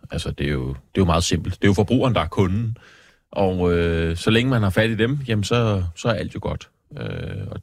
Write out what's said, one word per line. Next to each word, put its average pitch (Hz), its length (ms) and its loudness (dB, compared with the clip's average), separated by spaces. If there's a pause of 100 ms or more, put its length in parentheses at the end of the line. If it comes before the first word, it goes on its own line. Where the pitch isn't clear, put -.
(120)
Altså, - 200 -6
det 69 160 -4
er 73 40 -2
jo, 65 160 -4
det 67 60 -6
er 67 40 -10 (200)
jo 95 80 4
meget 82 180 2
simpelt. - 320 -2
Det - 80 -6
er 101 60 6
jo 101 40 6
forbrugeren, 117 420 2
der 90 60 2
er 78 60 -2
kunden. 110 500 0 (540)
Og, 92 420 2
øh, 82 440 0
så - 120 -2
længe 120 200 4
man 120 120 2
har 101 80 2
fat 110 200 2
i 113 60 -2
dem, 120 320 0
jamen, 107 160 0
så, 107 400 2 (120)
så - 140 -6
er 113 40 2
alt 80 220 -6
jo - 60 -8
godt. - 280 -6 (300)
Øh, - 520 -8
og - 120 -12